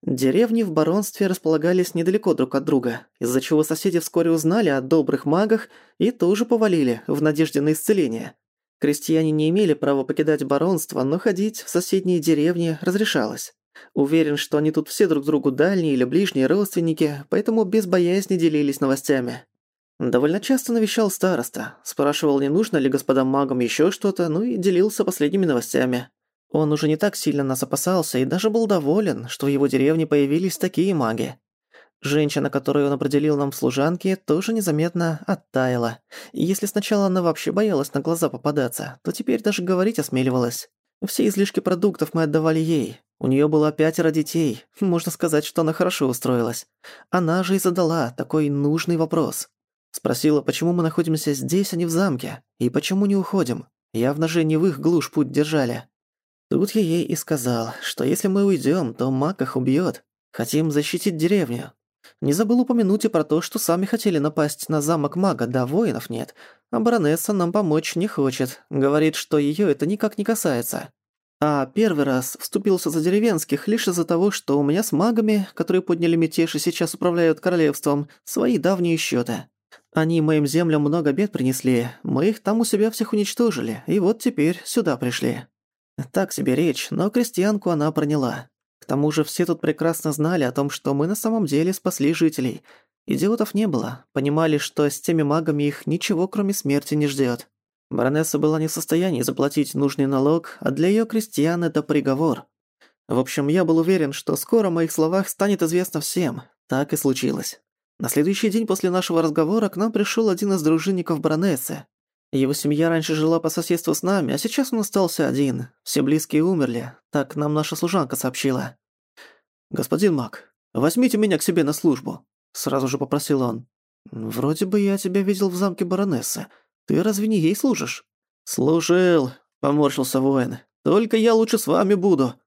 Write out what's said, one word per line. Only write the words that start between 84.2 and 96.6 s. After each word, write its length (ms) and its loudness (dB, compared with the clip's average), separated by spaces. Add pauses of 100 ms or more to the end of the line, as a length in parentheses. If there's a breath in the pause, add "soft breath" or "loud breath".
теперь 460 0
сюда 320 0
пришли. 500 -4 (640)
Так 200 -2
себе 240 0
речь, 360 0
но 180 -2
крестьянку 600 0
она 220 0
проняла. 580 -2 (300)
К 60 -20
тому 260 0
же 120 0
все 220 -2
тут 160 -2
прекрасно 500 -2
знали 320 0
о 80 0
том, 180 0
что 240 -4
мы 140 0
на 80 -2
самом 300 -2
деле 280 0
спасли 400 -2
жителей. 500 0 (420 soft breath)
Идиотов 480 0
не 140 0
было, 460 -4
понимали, 440 2
что 320 0
с 120 -10
теми 220 0
магами 400 0
их 240 -4
ничего, 400 -2
кроме 260 -2
смерти, 420 -2